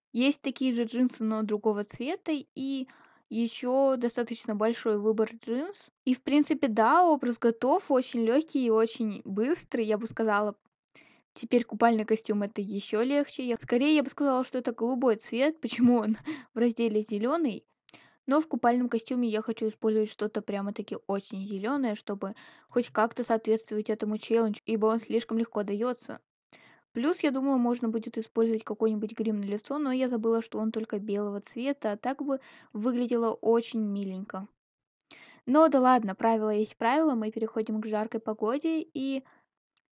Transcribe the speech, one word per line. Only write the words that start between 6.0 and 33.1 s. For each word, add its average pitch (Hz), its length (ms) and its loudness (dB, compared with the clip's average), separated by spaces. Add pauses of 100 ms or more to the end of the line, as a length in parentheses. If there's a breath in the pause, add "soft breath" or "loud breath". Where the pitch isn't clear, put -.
И, 254 100 2
в - 80 -10
принципе, 285 460 2
да, 233 360 4
образ 269 340 2
готов, 247 520 0
очень 254 340 2
лёгкий 269 420 0
и 226 40 4
очень 220 540 0
быстрый, 233 600 -2
я 214 120 0
бы 220 100 -8
сказала. 208 480 0 (800 soft breath)
Теперь 233 320 0
купальный 220 400 2
костюм — 214 380 -2
это 208 180 -6
ещё 202 420 -4
легче. 285 440 -2
Я, 233 140 -2
скорее, 277 340 2
я 285 80 4
бы 247 60 -6
сказала, 262 360 0
что 254 140 -6
это 240 140 -4
голубой 240 440 0
цвет. 269 440 -2 (100)
<laughs> 240 200 4
Почему 247 80 6
он 214 180 0 (380 loud breath)
в 240 40 -4
разделе 226 440 2
«зелёный»? 226 600 -2 (640 loud breath)
Но 285 140 4
в 311 60 -8
купальном 247 420 2
костюме 240 400 -2
я 214 140 0
хочу 220 260 -4
использовать 214 420 0
что-то 214 300 -4
прямо-таки 202 560 -6 (100)
очень 196 400 -6
зелёное, 214 480 -2
чтобы 202 400 -6 (340 loud breath)
хоть 240 220 0
как-то 226 320 0
соответствовать 220 680 0
этому 214 280 -2
челленджу, 226 480 0
ибо 220 200 2
он 226 140 2
слишком 226 380 -2
легко 214 240 -2
даётся. 208 560 -6 (760 loud breath)
Плюс, 294 300 0
я 294 80 2
думала, 269 260 0
можно 240 320 0
будет 226 300 -6
использовать 226 460 0
какой-нибудь 220 540 -2
грим 214 220 -2
на 202 40 -4
лицо, 214 340 -6
но 277 140 -2
я 254 160 0
забыла, 226 320 0
что 214 180 -8
он 220 120 -2
только 220 280 -6
белого 202 420 -4
цвета, 262 520 -4
а 208 40 -6
так 269 260 -6
бы 269 160 -2 (340 loud breath)
выглядело 233 600 0